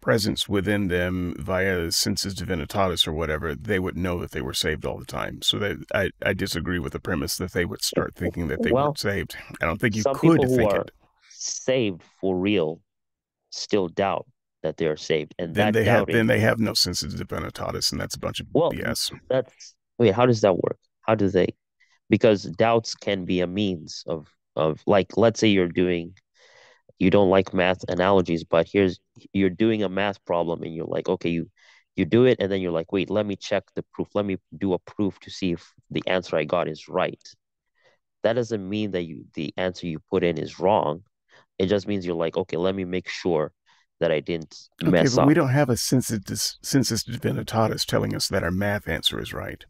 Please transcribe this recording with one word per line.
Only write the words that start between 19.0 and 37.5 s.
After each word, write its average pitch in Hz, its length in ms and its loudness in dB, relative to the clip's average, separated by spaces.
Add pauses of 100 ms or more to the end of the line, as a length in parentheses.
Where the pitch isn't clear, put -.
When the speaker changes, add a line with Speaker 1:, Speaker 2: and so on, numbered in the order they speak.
Speaker 2:
that's, - 460 -6 (240)
wait, 110 160 6
how 120 120 6
does 117 140 4
that 101 160 6
work? - 220 2 (240)
How 110 120 2
do 101 140 2
they, 90 260 2 (560)
because 107 340 6
doubts 113 500 2
can 98 300 -4
be 90 160 0
a 90 60 2
means 92 600 -4
of, 80 220 -6 (280)
of, 78 300 0
like, 95 300 2
let's 110 240 4
say 113 80 6
you're 95 200 4
doing, 87 460 0 (840)
you 92 120 6
don't 98 200 6
like 95 240 4
math 92 340 2
analogies, 90 560 2
but 82 260 2
here's, 98 280 2 (340)
you're 95 180 2
doing 110 340 0
a 92 40 -2
math 98 360 -4
problem 85 400 -2
and 82 100 -8
you're 80 120 -6
like, 82 220 -4
okay, 87 220 0
you, 85 180 -2 (480)
you 98 80 2
do 113 200 6
it, 127 160 4
and 98 120 0
then 95 80 -2
you're 90 120 -2
like, 82 200 -4
"Wait, 95 180 0
let 104 160 0
me 101 100 -4
check - 280 -4 (100)
the 90 180 -8
proof. 82 220 -6
Let 104 120 0
me 95 120 -2 (180)
do 95 180 0
a 85 40 -2
proof - 420 -4
to - 100 -20
see 92 220 -2
if - 200 -8 (180)
the - 160 -4
answer 90 300 0
I 78 80 2
got 80 240 0
is 78 200 -12
right." 85 340 -2 (1000)